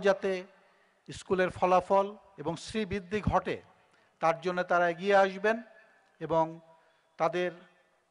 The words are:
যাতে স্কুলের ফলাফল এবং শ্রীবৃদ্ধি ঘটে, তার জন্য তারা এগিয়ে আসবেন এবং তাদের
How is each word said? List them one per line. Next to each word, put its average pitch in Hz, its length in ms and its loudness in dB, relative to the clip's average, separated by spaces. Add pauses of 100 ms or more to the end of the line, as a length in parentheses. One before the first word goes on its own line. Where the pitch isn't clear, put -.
যাতে 196 260 2 (760)
স্কুলের 180 500 -2
ফলাফল 185 480 4 (340)
এবং 151 120 -4 (120)
শ্রীবৃদ্ধি 202 560 -4 (100)
ঘটে, 175 260 0 (640)
তার 160 240 2
জন্য 180 160 -2 (100)
তারা 175 200 4
এগিয়ে 190 340 2
আসবেন 190 320 0 (640)
এবং 160 240 0 (720)
তাদের 175 320 -2 (600)